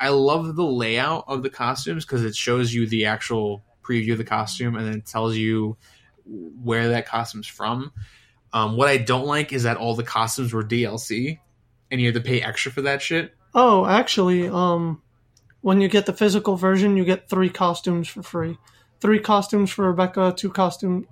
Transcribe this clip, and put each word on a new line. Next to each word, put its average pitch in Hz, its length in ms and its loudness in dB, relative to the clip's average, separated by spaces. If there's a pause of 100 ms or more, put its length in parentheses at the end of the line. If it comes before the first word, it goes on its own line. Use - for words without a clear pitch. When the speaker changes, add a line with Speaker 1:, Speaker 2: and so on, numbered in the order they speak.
Speaker 1:
I 135 100 2
love 151 460 2
the 175 80 0
layout 127 640 0
of 135 160 -6
the 135 80 -4
costumes 135 560 -4
'cause 123 160 -2
it 110 120 -4
shows 120 380 0
you 117 140 0
the 110 200 0
actual 107 560 -2 (200)
preview 117 300 0
of 113 60 0
the 113 60 -4
costume 110 520 -4
and 110 100 -4
then 107 80 -4
it 107 100 -8
tells 113 320 -2
you 110 400 -2 (480)
where 113 680 -2
that 117 160 0
costume's 113 420 -6
from. 127 440 -6 (600)
Um, 110 260 0
what 139 100 4
I 139 80 4
don't 127 300 0
like 147 260 -2
is 127 120 -2
that 113 120 0
all 113 180 -2
the 117 100 -4
costumes 113 500 -2
were 110 80 -2
D 117 220 0
L 104 120 -6
C 123 440 -6 (500)
and 131 100 -2
you 123 60 4
have 117 80 2
to 120 120 -4
pay 123 140 0
extra 117 320 -6
for 139 100 -6
that 139 200 -2
shit. 165 320 -4 (180)
Speaker 2:
Oh, 233 320 6
actually, 185 640 2
um, 170 540 0 (580)
when 196 220 4
you 190 60 4
get 202 180 2
the 190 80 -2
physical 208 420 2
version, 190 400 4
you 190 80 2
get 185 240 0
three 185 220 2
costumes 175 580 0
for - 140 -14
free. 165 340 -6 (440)
Three 208 180 4
costumes 202 520 2
for 196 180 0
Rebecca, 185 460 2
two 190 160 -4
costume, 185 600 -2